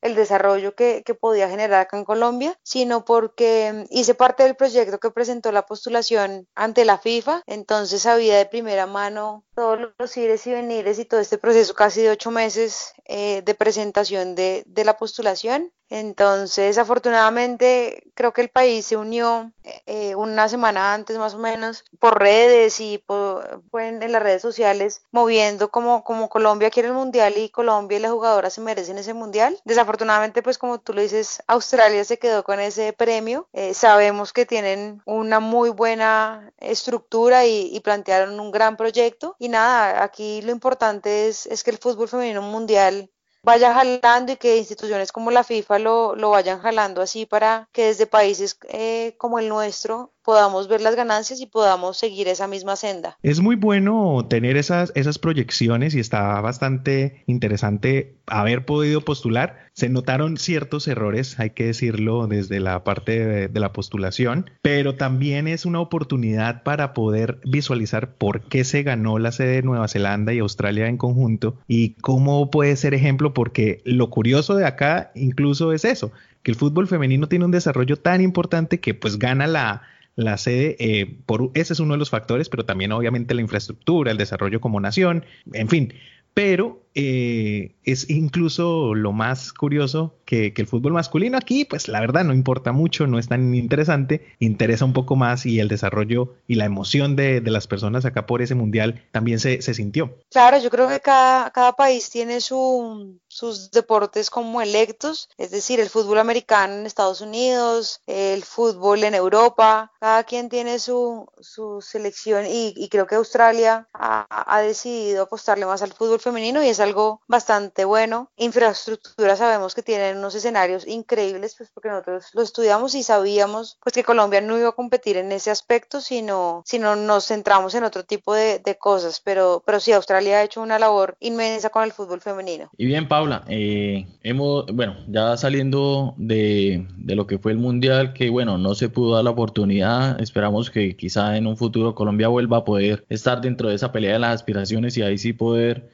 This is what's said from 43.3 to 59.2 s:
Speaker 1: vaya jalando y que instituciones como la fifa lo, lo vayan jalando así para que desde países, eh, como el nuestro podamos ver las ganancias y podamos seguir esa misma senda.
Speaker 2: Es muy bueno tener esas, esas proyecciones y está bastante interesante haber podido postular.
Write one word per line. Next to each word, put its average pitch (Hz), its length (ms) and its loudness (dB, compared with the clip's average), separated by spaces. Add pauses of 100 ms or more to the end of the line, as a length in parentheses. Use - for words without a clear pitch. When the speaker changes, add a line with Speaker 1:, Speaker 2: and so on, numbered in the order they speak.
Speaker 1:
vaya 233 300 6
jalando 247 600 4
y 254 40 -4
que 233 200 2
instituciones 208 560 -4
como 226 180 -6
la 247 140 4
fifa 208 340 -2
lo, 220 380 0
lo 214 140 0
vayan 190 280 2
jalando 202 420 -2
así 220 260 -4
para 220 460 0
que 233 140 2
desde 220 220 2
países, 202 500 2 (120)
eh, 226 480 -4
como 233 200 -4
el 220 100 -2
nuestro 214 640 -6 (120)
podamos 202 420 4
ver 214 140 0
las 220 160 2
ganancias 233 440 -2
y 262 60 -12
podamos 190 520 2
seguir 202 280 -4
esa 185 220 -2
misma 196 260 -6
senda. 190 480 -8
Speaker 2:
Es 151 180 2
muy 220 140 4
bueno 196 760 2
tener 120 280 2
esas, 175 400 0
esas 147 240 -2
proyecciones 127 720 0
y 131 60 0
está 104 400 -2
bastante 135 880 -2
interesante 117 880 -2 (100)
haber 113 400 -2
podido 151 360 0
postular. 135 680 -4